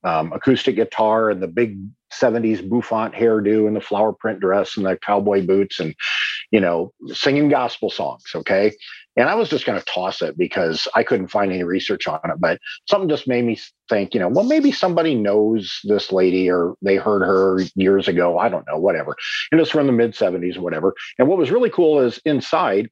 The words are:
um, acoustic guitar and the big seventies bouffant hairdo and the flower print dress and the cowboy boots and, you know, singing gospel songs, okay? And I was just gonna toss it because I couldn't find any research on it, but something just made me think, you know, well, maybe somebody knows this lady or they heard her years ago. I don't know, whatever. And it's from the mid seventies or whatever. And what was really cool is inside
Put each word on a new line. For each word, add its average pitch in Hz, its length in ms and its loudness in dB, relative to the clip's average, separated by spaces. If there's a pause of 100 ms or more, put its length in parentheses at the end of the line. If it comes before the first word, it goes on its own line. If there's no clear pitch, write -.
um, 80 280 -2
acoustic - 440 0
guitar 110 520 2
and 95 140 -2
the 90 60 -6
big 101 300 -2 (320)
seventies 113 520 0
bouffant 113 520 -2
hairdo 107 520 2
and 107 100 0
the 101 60 -2
flower 104 320 0
print 104 260 -6
dress 95 380 0
and 98 80 -2
the 92 100 0
cowboy 101 480 0
boots 95 340 0
and, 80 160 -6 (560)
you 110 100 4
know, 87 300 0 (180)
singing 143 420 0
gospel 123 400 -2
songs, - 320 -8 (120)
okay? 98 400 0 (420)
And 123 120 4
I 185 60 0
was 220 160 0
just 143 160 -2
gonna 104 160 -2
toss 92 400 -6
it 76 160 -6
because 82 560 -2
I 113 80 2
couldn't 95 260 -2
find 98 240 0
any 90 120 -2
research 92 420 -4
on 78 180 -6
it, 82 140 -4
but - 220 0 (280)
something 196 200 2
just 147 180 -2
made 123 180 0
me 113 140 -2 (320)
think, - 240 0
you 226 60 2
know, 175 80 0
well, 160 160 2
maybe 285 260 4
somebody 170 460 0
knows 107 680 2
this 101 280 0
lady 92 360 4
or 90 320 0
they 98 140 2
heard 98 280 2
her 95 360 2 (160)
years 95 320 4
ago. 87 320 2
I - 100 2
don't 87 200 -4
know, 76 100 -4
whatever. 82 380 0 (340)
And 160 100 4
it's 156 100 2
from 147 180 2
the 131 40 4
mid 117 220 2
seventies 90 420 -2
or 92 40 -10
whatever. 87 340 -2 (240)
And 127 80 4
what 185 120 2
was 135 120 0
really 240 200 2
cool 156 300 4
is 123 240 0
inside 131 680 0